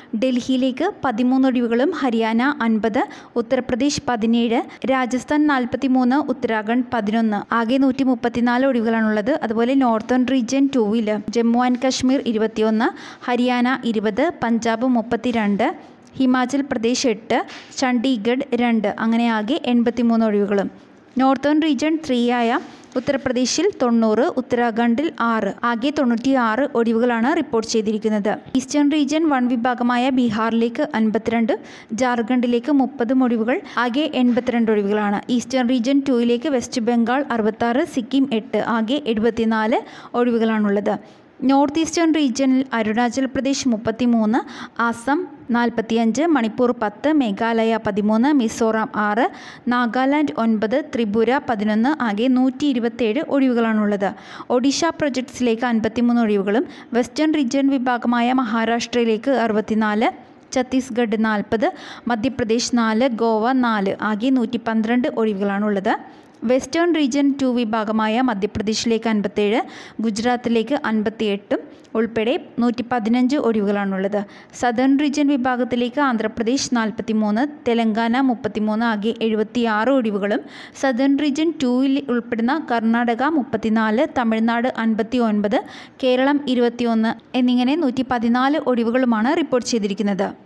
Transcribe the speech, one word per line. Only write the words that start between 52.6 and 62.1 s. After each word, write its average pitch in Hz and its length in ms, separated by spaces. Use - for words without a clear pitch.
ഒഴിവുകളാണുള്ളത്. 220 840
ഒഡീഷ 254 360
പ്രൊജക്ട്സിലേക്ക് 254 800
അൻപത്തിമൂന്ന് 240 560
ഒഴിവുകളും 208 440
വെസ്റ്റേൺ 285 400
റീജിയൻ 277 360
വിഭാഗമായ 240 640
മഹാരാഷ്ട്രയിലേക്ക് 233 960
അറുപത്തിനാല്, 220 800
ഛത്തീസ്ഗഡ് 247 720
നാൽപത്, 220 460
മധ്യപ്രദേശ് 240 640